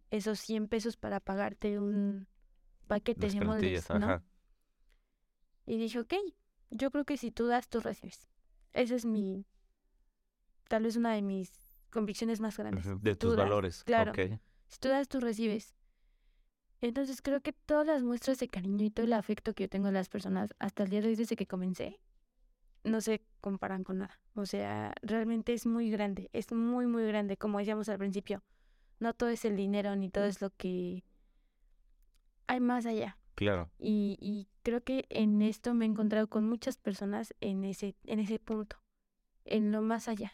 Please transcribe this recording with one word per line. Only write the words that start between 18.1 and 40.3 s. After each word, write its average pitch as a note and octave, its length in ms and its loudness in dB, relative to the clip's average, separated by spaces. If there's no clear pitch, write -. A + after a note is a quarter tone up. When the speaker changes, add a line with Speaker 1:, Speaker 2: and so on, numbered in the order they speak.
Speaker 1:
de B3 100 -2
cariño G3 360 0
y G#3+ 60 2
todo A3+ 160 0
el A#3 80 4
afecto G#3+ 400 0
que F#3+ 100 -2
yo G3+ 40 -2
tengo G3 200 0
a G3 40 2
las F#3 160 0
personas F#3+ 500 -2
hasta G3+ 240 -2
el F#3+ 80 0
día G#3 100 2
de G#3+ 80 2
hoy A3+ 80 2
desde A3+ 200 0
que G3 100 -2
comencé, F#3 540 -4
no A3 180 2
se A3 220 0
comparan F#3+ 440 -4
con F#3+ 140 -4
nada. - 220 -8
O G#3 100 -2
sea, G3+ 560 -4
realmente A3+ 540 0
es A#3 120 -2
muy A#3 240 2
grande, G3+ 440 -2
es A3 180 -4
muy, A#3+ 340 2
muy A#3 200 2
grande. G#3 320 0
Como G#3 200 0
decíamos G#3 300 -2
al G3 100 -2
principio, G3 440 -4
no A#3 160 0
todo A#3+ 160 0
es A#3 160 -2
el G#3 100 0
dinero, G3+ 400 0
ni F#3+ 140 -2
todo G3+ 160 2
es G3 160 -2
lo G3 80 -2
que F3+ 540 -4
hay B3+ 120 2
más B3 240 2
allá. A3 320 -2
Speaker 2:
Claro. F2 440 2
Speaker 1:
Y, G2+ 420 0
y G3+ 280 -6
creo A#3+ 220 0
que C4 240 -2
en G#3+ 320 4
esto A3 320 0
me A3+ 140 2
he - 20 2
encontrado G#3+ 400 2
con G#3+ 180 0
muchas A#3+ 300 -2
personas G#3 640 -4
en G3 240 -2
ese, G3 400 -6
en G#3+ 140 -2
ese A3 200 0
punto, G#3+ 380 -6
en G#3+ 260 4
lo G#3+ 80 2
más A3+ 280 0
allá, G#3+ 260 -4